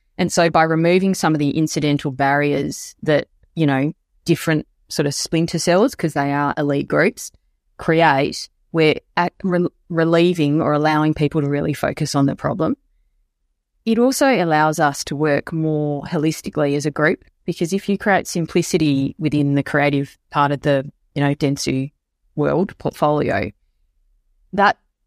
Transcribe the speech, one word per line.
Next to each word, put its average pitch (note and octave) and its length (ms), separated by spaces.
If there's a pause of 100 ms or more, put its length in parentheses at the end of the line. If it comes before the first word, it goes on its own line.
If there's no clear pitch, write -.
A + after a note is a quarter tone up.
(180)
And G3+ 140
so E3+ 180
by D#3+ 140
removing F3 520
some D#3 180
of D3+ 60
the C#3+ 180
incidental D3 540
barriers C#3+ 880
that, D3+ 260 (280)
you D#3+ 100
know, C#3 260 (320)
different D#3+ 440 (220)
sort D3 180
of C#3+ 80
splinter E3+ 420
cells, F#3 380
'cause D#3 180
they C#3+ 180
are C#3+ 240
elite C#3+ 320
groups, D#3 440 (460)
create, D#3+ 720 (240)
we're D#3+ 240 (220)
at F3 160 (100)
re-, F3 240 (220)
relieving E3 720
or C#3+ 100
allowing D3+ 440
people D3+ 260
to C#3+ 80
really D3 240
focus C#3+ 400
on C#3 140
the D3 80
problem. D#3+ 420 (1080)
It A3+ 120
also C4 300
allows D#3+ 520
us D3 260
to D3 100
work D3 360
more D3+ 520
holistically D3+ 720
as D3 100
a D3+ 60
group, D#3 320 (200)
because E3+ 300
if G3 160
you G3 80
create - 300
simplicity D#3 920
within C#3+ 380
the C#3 80
creative C#3+ 520 (140)
part C#3+ 220
of C#3 100
the, C#3+ 300 (240)
you C#3+ 80
know, C#3+ 100
Dentsu C#3 580 (440)
world D3 420
portfolio, D3 720 (1000)
that G3 260 (300)